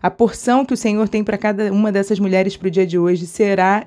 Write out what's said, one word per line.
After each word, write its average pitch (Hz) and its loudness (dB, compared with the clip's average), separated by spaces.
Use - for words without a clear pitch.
A 180 0
porção 247 0
que 254 -4
o 240 -4
Senhor 214 -2
tem 214 -2
pra 202 -2
cada 208 -2
uma 208 2
dessas 196 0
mulheres 190 0
pro 185 -4
dia 190 2
de 175 -2
hoje 175 0
será 196 0